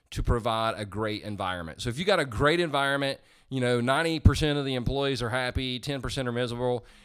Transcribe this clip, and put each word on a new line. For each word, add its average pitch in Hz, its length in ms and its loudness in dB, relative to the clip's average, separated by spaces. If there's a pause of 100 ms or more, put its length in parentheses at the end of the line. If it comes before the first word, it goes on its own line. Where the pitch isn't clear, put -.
(100)
to - 120 -4
provide 113 560 0
a 107 80 -6
great 107 360 -4
environment. 92 600 -6
So 123 80 -4
if 117 80 -6
you 175 60 -6
got 190 140 4
a 151 60 2
great 143 360 2
environment, 139 600 0 (300)
you 135 120 -2
know, 123 180 4
ninety 151 400 2
percent 147 380 6
of 139 80 -2
the 135 80 -2
employees 131 480 -2
are 120 80 -4
happy, 127 500 -2
ten 139 220 -6
percent 123 260 -4
are 120 40 -2
miserable, 120 520 -2 (200)